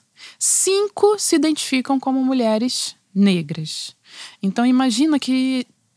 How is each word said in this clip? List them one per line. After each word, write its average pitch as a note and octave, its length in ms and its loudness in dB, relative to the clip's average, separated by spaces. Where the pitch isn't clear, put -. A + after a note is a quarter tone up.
Cinco G4+ 800 0
se - 160 0
identificam C#4 640 0
como C4 240 -2
mulheres B3 720 -2
negras. E3 840 0
Então, G3 240 0
imagina C4 540 2
que C4 460 -2